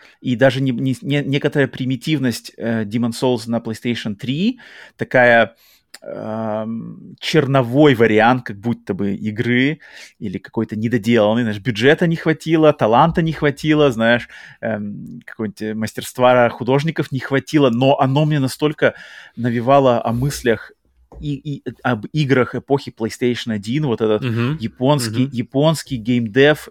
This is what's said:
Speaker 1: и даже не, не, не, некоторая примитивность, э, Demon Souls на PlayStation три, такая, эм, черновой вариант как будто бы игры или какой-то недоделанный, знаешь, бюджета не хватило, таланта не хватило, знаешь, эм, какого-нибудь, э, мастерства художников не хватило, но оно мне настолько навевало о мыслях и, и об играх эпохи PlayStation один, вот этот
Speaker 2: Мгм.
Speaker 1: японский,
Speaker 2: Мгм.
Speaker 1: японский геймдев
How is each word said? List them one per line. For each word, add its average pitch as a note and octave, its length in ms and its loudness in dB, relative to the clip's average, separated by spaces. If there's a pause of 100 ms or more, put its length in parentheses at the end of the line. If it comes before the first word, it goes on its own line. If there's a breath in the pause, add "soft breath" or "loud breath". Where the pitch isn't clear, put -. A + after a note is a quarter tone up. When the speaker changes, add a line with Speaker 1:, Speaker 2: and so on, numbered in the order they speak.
(200 soft breath)
Speaker 1:
и B2 160 -2
даже C3 260 2
не, C3+ 100 0
не, C3 300 -2
не, C#3 220 -2
некоторая C#3 440 0
примитивность, C3 880 -4
э, A2+ 260 -4
Demon A#2 280 -2
Souls B2 360 -2
на A#2 120 -4
PlayStation A2+ 560 -6
три, E3+ 440 -4 (380 loud breath)
такая, A#2 580 4 (480 soft breath)
эм, A2 1160 -10
черновой C3+ 760 4
вариант A2+ 500 4
как G2+ 140 -12
будто A2+ 340 -6
бы G2 220 -4
игры A#2+ 640 -2 (400 loud breath)
или G2 180 -8
какой-то - 380 -6
недоделанный, A2+ 680 2
знаешь, G#2 180 -4
бюджета C3 440 2
не E3 120 0
хватило, D#3+ 560 2
таланта C#3+ 480 2
не D#3+ 100 -2
хватило, D3+ 600 2
знаешь, A2+ 360 0 (320 loud breath)
эм, G#2 680 -8
какого-нибудь, - 360 -8
э, G#2+ 120 -6
мастерства B2 760 2
художников C#3 640 -2
не C3 60 -4
хватило, C#3 500 2
но C3 300 2
оно C#3 260 2
мне D3+ 140 0
настолько C#3 560 -2 (420 loud breath)
навевало A#2+ 640 2
о A2+ 80 -2
мыслях B2 600 -2 (460)
и, D3 180 -6
и C#3+ 280 -10 (180)
об A#2 300 -2
играх C3 440 0
эпохи C#3 420 -4
PlayStation A2+ 560 -4
один, A#2 340 -4
вот A2+ 140 -2
этот G#2+ 240 0
Speaker 2:
Мгм. A#2+ 320 -4
Speaker 1:
японский, B2+ 640 -2
Speaker 2:
Мгм. C#3 80 -4
Speaker 1:
японский C3+ 640 -2
геймдев B2 760 2